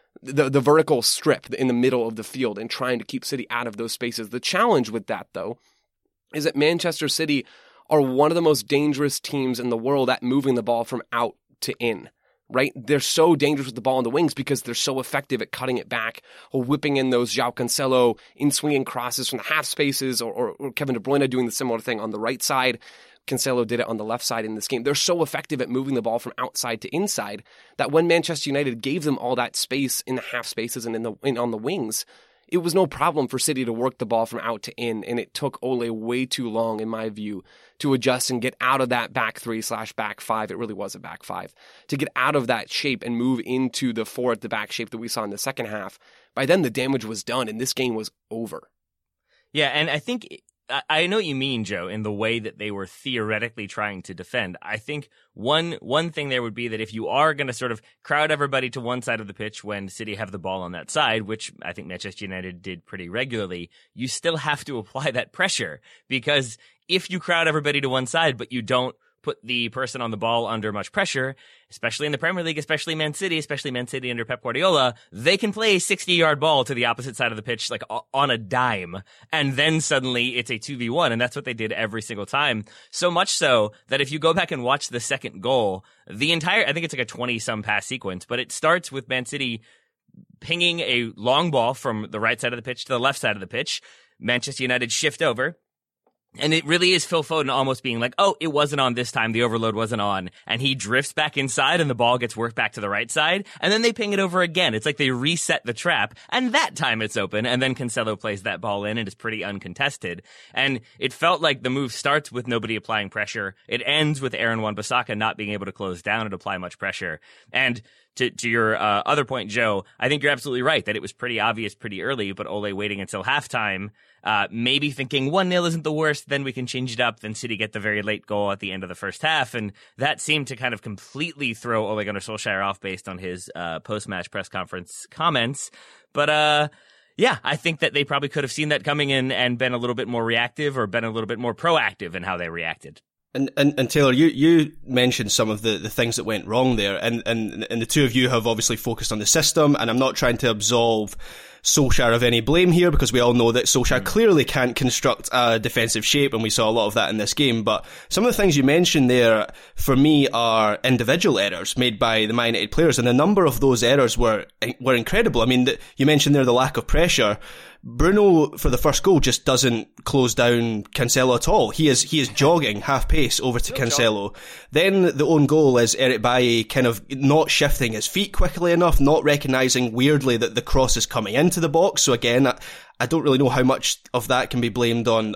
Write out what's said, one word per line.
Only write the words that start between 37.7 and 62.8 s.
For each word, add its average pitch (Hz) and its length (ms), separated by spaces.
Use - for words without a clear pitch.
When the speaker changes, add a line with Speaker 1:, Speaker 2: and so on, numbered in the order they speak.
Speaker 1:
to 139 160
adjust 123 360
and 123 120
get 127 180
out 131 220
of 123 80
that 120 240
back 113 240
three 113 240
slash 110 320
back 107 260
five. 110 300
It 90 80
really 107 160
was 98 200
a - 60
back - 220
five. 92 320
To 143 80
get - 180
out 139 220
of 123 120
that 117 220
shape 131 340
and 120 120
move 123 280
into 127 500
the 110 100
four 123 280
at 107 100
the 107 80
back 107 200
shape 113 200
that 113 80
we 113 100
saw 110 160
in 101 60
the 101 80
second 131 280
half, 104 320
by 135 100
then 175 160
the 131 100
damage 127 360
was 107 180
done 120 240
and 107 100
this 131 140
game 127 220
was 110 160
over. 110 380
Speaker 2:
Yeah, 147 160
and 151 200
I 147 100
think, 240 300
I, 135 200
I 156 180
know 196 100
what 220 80
you 147 100
mean, 131 300
Joe, 92 240
in 107 140
the 107 100
way 110 260
that 107 200
they 104 120
were 98 160
theoretically 110 800
trying 101 360
to 95 120
defend. 92 480
I 107 140
think 143 320
one, 151 460
one 156 300
thing 147 180
there 127 140
would 113 120
be 120 140
that 110 120
if 107 140
you 107 140
are 147 260
gonna 135 180
sort 120 200
of 110 100
crowd 151 260
everybody 135 400
to 131 100
one 123 220
side 113 180
of 107 60
the 98 80
pitch 107 300
when 101 240
City 107 260
have 98 160
the 98 80
ball 95 240
on 87 100
that 82 180
side, 117 320
which 110 300
I 87 100
think 87 160
Manchester 92 360
United 92 380
did 90 240